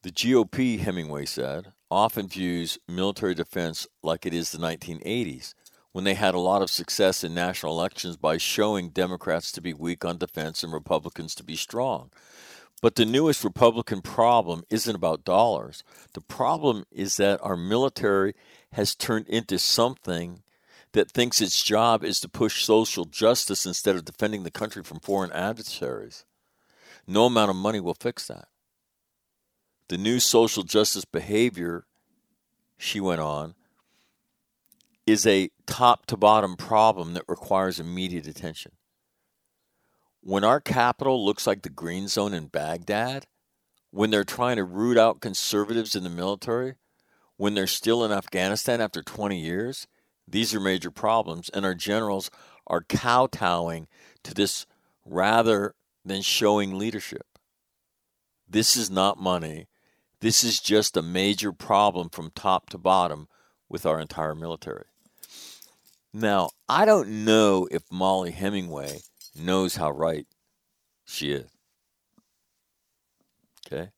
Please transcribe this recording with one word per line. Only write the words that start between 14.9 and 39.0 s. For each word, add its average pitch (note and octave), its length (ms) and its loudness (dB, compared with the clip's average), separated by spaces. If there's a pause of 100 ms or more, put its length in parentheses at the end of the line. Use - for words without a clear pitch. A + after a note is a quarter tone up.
about E2 280 0
dollars. F#2 600 2 (300)
The - 40 -12
problem C3 720 -2
is G2 240 -6
that G2+ 260 2
our F#2+ 140 -4
military G2+ 760 0 (400)
has G2+ 220 -2
turned A2 340 -4
into A2 280 -2
something F2+ 840 -2 (500)
that G#2 200 2
thinks B2 280 2
its F#2+ 240 0
job A2 400 4
is F#2+ 160 -2
to - 80 -8
push - 380 -2
social A2 400 4
justice A2 600 0
instead F#2 300 0
of F2 80 -6
defending G#2 400 -6
the E2+ 80 -10
country - 320 -8
from D#2+ 160 -14
foreign F#2+ 320 -2
adversaries. D#2 960 -8 (840)
No G#2+ 200 6
amount A2 240 4
of F#2+ 40 0
money G#2 240 -2
will E2+ 140 -4
fix - 340 -6
that. G1+ 220 -18 (1400)
The F2+ 100 -6
new A2+ 220 0
social A2+ 440 4
justice G#2+ 420 2
behavior, F2 800 -2 (920)
she - 220 -6
went F2+ 220 0
on, D2+ 320 -6 (1500)
is A2 220 4
a F#2+ 240 4 (160)
top-to-bottom G#2 880 4
problem G#2 560 4
that F2 140 -6
requires F#2+ 520 -2
immediate F2 480 -6
attention. D#2+ 440 -14 (1500)